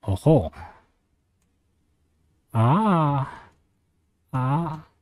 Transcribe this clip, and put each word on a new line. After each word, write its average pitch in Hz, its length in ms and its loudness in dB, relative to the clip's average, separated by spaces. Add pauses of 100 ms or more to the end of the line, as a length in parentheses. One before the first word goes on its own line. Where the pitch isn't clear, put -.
Ojo. 101 520 0 (2000)
Ah. 143 720 2 (1040)
Ah. 151 520 -4 (180)